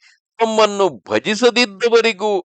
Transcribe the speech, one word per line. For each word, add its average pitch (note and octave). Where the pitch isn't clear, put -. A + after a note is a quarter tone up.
ತಮ್ಮನ್ನು G#3
ಭಜಿಸದಿದ್ದವರಿಗೂ G#3+